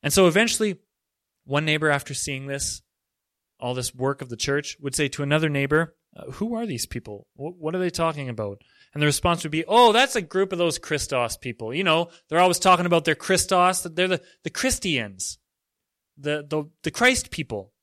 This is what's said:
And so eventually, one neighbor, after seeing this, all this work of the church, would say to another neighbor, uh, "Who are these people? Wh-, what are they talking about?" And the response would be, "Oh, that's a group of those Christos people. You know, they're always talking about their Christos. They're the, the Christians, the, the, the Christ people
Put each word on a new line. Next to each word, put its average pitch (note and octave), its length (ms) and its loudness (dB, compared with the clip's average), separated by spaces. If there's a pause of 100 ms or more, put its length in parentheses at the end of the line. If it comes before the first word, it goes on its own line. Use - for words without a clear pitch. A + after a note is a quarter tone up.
And D3 100 -2
so F#3 160 6
eventually, G#3 500 0 (640)
one C#3+ 200 -2
neighbor, D#3 260 2
after C#3 240 0
seeing C3+ 320 -8
this, C#3 340 -8 (800)
all B2 140 -4
this B2 200 -6
work C3+ 280 -4
of C3 60 -14
the A#2+ 80 -10
church, C#3+ 440 -4
would C#3 140 -8
say D3 140 0
to C#3 140 -6
another D#3 260 0
neighbor, D3 480 0 (200)
uh, - 160 -16
"Who A3+ 220 -6
are A3+ 120 -6
these C#3+ 200 -6
people? G#2 480 -12
Wh-, E3+ 260 -12
what D#3+ 140 -4
are F#3 40 -2
they F3+ 120 -2
talking D#3 380 -4
about?" G#2+ 340 -8 (320)
And D3 80 -2
the D3 40 4
response E3+ 360 2
would D3+ 100 -8
be, D#3+ 140 -2
"Oh, A3+ 260 8
that's C4 220 4
a A3 80 -2
group F#3+ 300 -2
of F3+ 60 -6
those E3+ 200 0
Christos C3 580 -2
people. A#2 380 -10
You E3+ 80 -4
know, E3+ 260 2 (200)
they're D#3+ 120 2
always F3+ 180 6
talking F3+ 280 6
about E3 180 4
their D#3 100 2
Christos. F3+ 680 2
They're F3+ 260 -2
the, F3+ 140 -2 (220)
the D#3+ 60 -6
Christians, C3+ 880 -4 (800)
the, D3 320 -6
the, D#3 160 -4 (180)
the D#3+ 80 -4
Christ B3 400 0
people G#2+ 420 -10 (100)